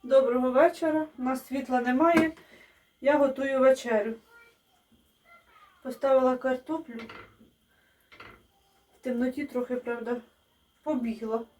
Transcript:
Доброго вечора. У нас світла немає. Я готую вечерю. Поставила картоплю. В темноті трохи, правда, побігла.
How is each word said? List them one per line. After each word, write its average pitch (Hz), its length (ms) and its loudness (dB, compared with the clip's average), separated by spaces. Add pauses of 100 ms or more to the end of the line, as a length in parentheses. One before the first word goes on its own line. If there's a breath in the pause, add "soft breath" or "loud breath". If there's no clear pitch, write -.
Доброго 254 460 4
вечора. 311 560 2 (120)
У 254 40 -10
нас 254 240 -4
світла 254 340 -4
немає. 320 520 2 (680 soft breath)
Я 285 180 2
готую 269 420 0
вечерю. 233 540 2 (1700)
Поставила 254 540 2
картоплю. 254 640 -6 (1900)
В - 80 -20
темноті 254 420 -2
трохи, 247 320 -4
правда, 240 400 -6 (680)
побігла. 226 600 -4 (160)